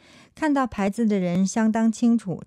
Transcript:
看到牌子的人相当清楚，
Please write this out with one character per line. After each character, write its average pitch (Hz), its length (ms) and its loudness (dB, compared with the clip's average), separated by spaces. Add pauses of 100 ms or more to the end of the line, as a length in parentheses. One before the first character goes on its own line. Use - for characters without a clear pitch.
(340)
看 311 180 -2
到 269 140 0
牌 202 220 -4
子 226 180 -2
的 208 120 2
人 180 280 0
相 220 240 0
当 226 220 2
清 233 240 2
楚， 196 300 -6